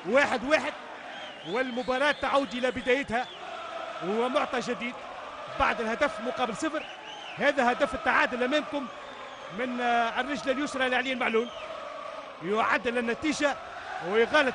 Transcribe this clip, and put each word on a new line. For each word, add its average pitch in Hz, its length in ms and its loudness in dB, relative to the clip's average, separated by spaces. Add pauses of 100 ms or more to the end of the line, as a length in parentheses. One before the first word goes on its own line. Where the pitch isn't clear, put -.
واحد 247 360 4
واحد، 294 280 2 (760)
والمباراة 254 640 2
تعود 269 420 2
إلى 247 160 2
بدايتها 247 560 2 (800)
ومعطى 247 540 2
جديد 240 340 -4 (680)
بعد 240 200 2
الهدف 226 400 0
مقابل 233 360 -2
صفر. 311 260 -2 (540)
هذا 254 360 4
هدف 277 220 0
التعادل 254 480 2
أمامكم 277 440 0 (720)
من، 247 220 -2
آه، 233 400 2
الرجل 269 300 -2
اليسرى 262 380 0
لعلي 254 240 2
المعلول. 240 360 2 (960)
يعدل 214 540 2
النتيجة 254 580 0 (500)
وإغالة 226 480 4